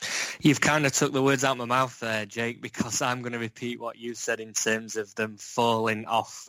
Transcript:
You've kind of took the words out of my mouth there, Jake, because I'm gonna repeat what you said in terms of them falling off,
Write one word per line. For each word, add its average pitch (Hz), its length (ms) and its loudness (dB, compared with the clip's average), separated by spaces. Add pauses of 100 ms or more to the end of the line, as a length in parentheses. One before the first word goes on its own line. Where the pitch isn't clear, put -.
(400)
You've 147 200 6
kind 151 260 4
of 135 60 2
took 143 200 2
the 135 100 2
words 135 220 4
out 135 80 4
of 123 60 -4
my 120 60 -6
mouth 123 360 0
there, 110 240 -2
Jake, 117 380 -4
because 117 400 -4
I'm 127 180 0
gonna 120 180 -6
repeat 117 420 -6
what 113 180 -10
you 117 160 -8
said 113 240 -2
in 110 140 -10
terms 110 440 -2
of 107 200 -6
them 110 200 -4
falling 113 680 0
off, - 420 -2